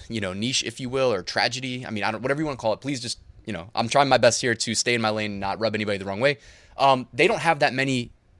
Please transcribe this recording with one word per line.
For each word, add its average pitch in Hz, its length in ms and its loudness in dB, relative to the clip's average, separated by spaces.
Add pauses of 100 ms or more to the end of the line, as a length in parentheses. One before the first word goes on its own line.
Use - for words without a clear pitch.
you 113 120 -4
know, 95 140 -4
niche, 120 280 -4
if - 160 -8
you 127 120 -8
will, 131 200 0
or 92 120 -2
tragedy. 127 640 -4
I 78 40 -10
mean, 104 140 -4
I 104 60 0
don't, 110 100 -6
whatever 139 200 -2
you 160 40 -2
wanna 135 140 -6
call 110 160 0
it, - 80 -10
please 135 180 -6
just, 120 180 -8 (280)
you 110 60 -8
know, 90 220 -10
I'm 117 140 -2
trying 139 220 4
my 127 80 6
best 113 240 4
here 120 120 2
to 110 200 -4
stay 120 200 0
in 117 60 0
my 110 80 0
lane 107 240 -2
and 98 80 -10
not 98 180 -4
rub 107 160 -2
anybody 104 220 -2
the 95 80 -6
wrong 98 160 -6
way. 139 160 2 (400)
Um, 131 360 4
they 143 140 4
don't 202 140 2
have 151 200 2
that 127 140 2
many 131 360 -2 (300)